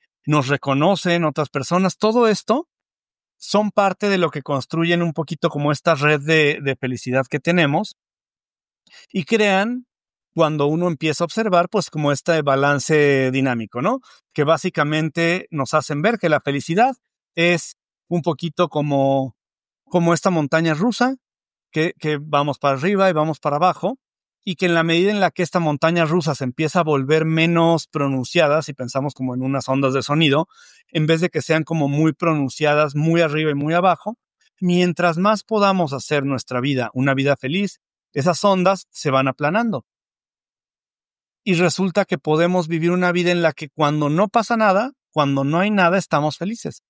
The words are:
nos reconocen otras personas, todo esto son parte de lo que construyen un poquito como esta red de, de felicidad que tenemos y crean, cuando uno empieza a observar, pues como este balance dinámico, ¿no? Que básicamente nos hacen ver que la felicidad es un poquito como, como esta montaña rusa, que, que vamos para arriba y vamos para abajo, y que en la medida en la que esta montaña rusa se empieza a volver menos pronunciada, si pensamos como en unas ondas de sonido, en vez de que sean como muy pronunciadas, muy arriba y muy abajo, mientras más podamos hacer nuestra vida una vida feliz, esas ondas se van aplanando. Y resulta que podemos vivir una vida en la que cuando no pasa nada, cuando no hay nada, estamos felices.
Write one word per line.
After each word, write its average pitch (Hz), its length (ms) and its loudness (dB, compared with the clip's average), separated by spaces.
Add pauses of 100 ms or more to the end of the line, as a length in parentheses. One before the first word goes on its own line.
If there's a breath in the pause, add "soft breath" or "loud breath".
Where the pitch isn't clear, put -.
(260)
nos 147 220 2
reconocen 160 800 0
otras 151 240 -2
personas, 175 480 -2
todo 226 300 2
esto 220 400 -2 (760)
son 208 280 -2
parte 196 360 0
de 196 100 2
lo 165 140 0
que 143 100 -10
construyen 165 600 -2
un 170 100 -2
poquito 156 380 -4
como 147 240 -2
esta 165 220 0
red 147 260 -2
de, 151 420 2
de 135 140 -4
felicidad 127 520 -4
que 143 120 -4
tenemos 170 560 0 (1120 loud breath)
y - 140 -4
crean, 214 600 0 (480)
cuando 151 340 0
uno 165 200 0
empieza 160 360 -2
a - 20 0
observar, 180 420 0
pues 202 220 -2
como 143 240 0
este 160 280 0
balance 143 920 2
dinámico, 123 500 -4
¿no? 233 180 -2 (340 soft breath)
Que 147 120 0
básicamente 160 1040 0
nos 143 220 -4
hacen 151 280 -2
ver 220 180 0
que 170 100 0
la 147 100 2
felicidad 170 560 0 (400)
es 170 400 0 (320)
un 170 140 -2
poquito 170 480 -2
como, 135 680 0 (500)
como 170 280 0
esta 180 160 0
montaña 160 440 0
rusa, 247 420 0 (560)
que, 160 280 -2
que 151 220 -2
vamos 147 380 -2
para 139 180 0
arriba 190 320 2
y 175 40 0
vamos 156 260 0
para 147 180 -2
abajo, 180 400 0 (480)
y 185 100 -4
que 185 100 -2
en 175 80 2
la 165 100 2
medida 170 280 2
en 208 80 -2
la 180 120 2
que 185 120 -4
esta 175 160 -2
montaña 160 460 0
rusa 151 300 0
se - 80 -8
empieza 151 360 -2
a 165 40 2
volver 151 420 2
menos 165 600 2
pronunciada, 143 760 0
si 147 120 -10
pensamos 135 400 -6
como 127 220 -6
en 127 60 -6
unas 131 280 -4
ondas 135 240 0
de 135 100 0
sonido, 151 440 2 (460 soft breath)
en 156 140 0
vez 165 140 2
de 175 80 0
que 160 120 -4
sean 160 220 0
como 156 260 -2
muy 151 240 2
pronunciadas, 147 840 0
muy 165 260 2
arriba 156 300 0
y 139 40 -2
muy 147 180 -2
abajo, 180 440 0 (420)
mientras 175 580 2
más 202 260 0
podamos 196 480 2
hacer 139 320 -2
nuestra 127 380 -4
vida 127 320 -2
una 135 200 0
vida 135 220 2
feliz, 185 440 -4 (340)
esas 147 300 0
ondas 190 480 2
se - 180 -6
van 135 180 2
aplanando. 156 580 -2 (1600)
Y 185 120 2
resulta 180 500 0
que 175 120 -4
podemos 165 500 0
vivir 170 240 0
una 180 200 0
vida 175 200 0
en 175 100 2
la 160 100 2
que 151 180 -12
cuando 151 400 0
no 190 200 0
pasa 233 260 0
nada, 220 360 2 (200)
cuando 139 320 0
no 151 160 0
hay 208 120 0
nada, 185 260 2
estamos 151 400 -2
felices. - 520 -10